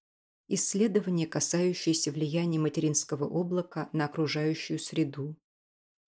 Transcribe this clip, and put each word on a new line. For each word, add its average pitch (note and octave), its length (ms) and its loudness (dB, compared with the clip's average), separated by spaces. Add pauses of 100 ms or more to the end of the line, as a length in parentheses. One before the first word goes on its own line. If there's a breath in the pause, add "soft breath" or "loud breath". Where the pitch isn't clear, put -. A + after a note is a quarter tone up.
(500)
Исследования, F#3 800 2
касающиеся D#3+ 840 0
влияния D#3 480 0
материнского D3+ 640 0
облака F3 680 -2
на D#3 120 2
окружающую D#3 760 -2
среду. D3 580 -2 (720)